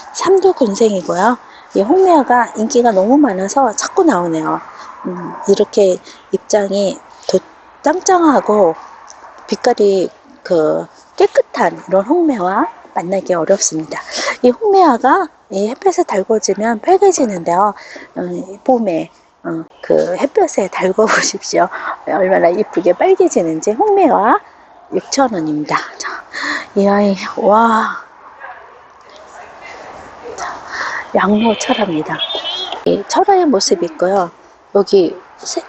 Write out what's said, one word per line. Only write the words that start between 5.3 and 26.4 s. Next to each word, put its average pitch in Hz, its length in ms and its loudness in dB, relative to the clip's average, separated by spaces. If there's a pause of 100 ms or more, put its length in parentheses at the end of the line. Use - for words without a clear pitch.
이렇게 202 500 2 (320)
입장이 202 680 -2 (280)
도-, 185 120 0 (420)
짱짱하고 269 920 2 (720)
빛깔이 196 640 0 (340)
그 160 420 0 (320)
깨끗한 202 680 0
이런 190 180 2
홍매화 254 600 0 (260)
만나기 185 400 -2
어렵습니다. 160 680 -2 (400)
이 494 80 6
홍매화가 339 800 4 (220)
이 202 200 -2
햇볕에 349 340 -2
달궈지면 214 800 -2
빨개지는데요. 208 920 2 (440)
음, 180 180 -6
이 185 280 -12
봄에, 190 460 0 (340)
어, 165 200 -8 (180)
그 165 360 0
햇볕에 285 520 0
달궈보십시오. 185 960 -2 (400)
얼마나 180 420 2
이쁘게 - 440 0
빨개지는지. 220 800 0
홍매화 330 680 2 (540)
육천 247 400 -2
원입니다. 151 440 -4 (200)
자, - 260 -12 (520)